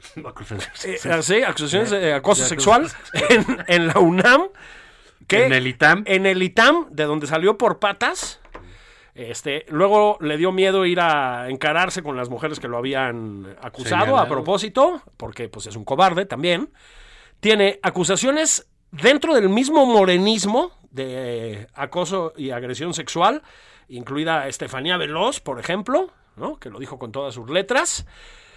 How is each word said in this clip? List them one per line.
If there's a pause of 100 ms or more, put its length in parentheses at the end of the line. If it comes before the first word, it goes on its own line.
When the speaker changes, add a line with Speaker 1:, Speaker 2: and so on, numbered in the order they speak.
(260)
Speaker 1:
Acusaciones
Speaker 2:
Eh,
Speaker 1:
sexuales.
Speaker 2:
ah,
sí,
acusaciones
de
Speaker 1:
De
Speaker 2:
acoso
Speaker 1:
acoso
Speaker 2:
sexual (260)
Speaker 1:
sexual.
Speaker 2:
en,
en
la
unam. (840)
Que
Speaker 1:
En
el
itam.
Speaker 2:
En
el
itam,
de
donde
salió
por
patas. (720)
Este,
luego
le
dio
miedo
ir
a
encararse
con
las
mujeres
que
lo
habían
acusado
Speaker 1:
Señalado.
Speaker 2:
a
propósito, (160)
porque,
pues,
es
un
cobarde
también. (720)
Tiene
acusaciones (260)
dentro
del
mismo
morenismo (180)
de, (580)
eh,
acoso
y
agresión
sexual, (460)
incluida
Estefanía
Veloz,
por
ejemplo, (260)
¿no?
Que
lo
dijo
con
todas
sus
letras. (500)